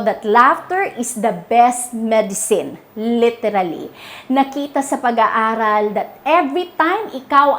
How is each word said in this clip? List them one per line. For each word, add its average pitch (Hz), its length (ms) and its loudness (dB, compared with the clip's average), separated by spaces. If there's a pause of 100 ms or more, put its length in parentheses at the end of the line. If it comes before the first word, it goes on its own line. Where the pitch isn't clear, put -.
that 208 240 -2
laughter 320 720 4
is 240 240 -6
the 226 80 2 (160)
best 240 480 2
medicine, 208 880 -2 (160)
literally. 214 960 -2 (320)
Nakita 269 560 -2
sa 269 160 -4
pag-aaral 220 960 0
that - 320 -6
every 330 480 0
time 370 400 -4
ikaw 277 440 2